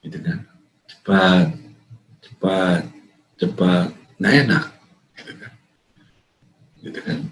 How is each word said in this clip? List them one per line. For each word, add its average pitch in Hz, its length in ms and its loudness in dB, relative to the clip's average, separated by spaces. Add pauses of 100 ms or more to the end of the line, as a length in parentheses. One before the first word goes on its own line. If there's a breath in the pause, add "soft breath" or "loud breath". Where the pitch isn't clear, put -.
Gitu - 160 -14
kan? - 200 -6 (520)
Cepat, 92 560 4 (760)
cepat, 92 600 -2 (580)
cepat. 90 480 0 (320)
Nggak 95 160 0 (120)
enak. 101 180 0 (540)
Gitu - 200 -20
kan? - 140 -20 (1300)
Gitu - 180 -14
kan? - 180 -6 (140)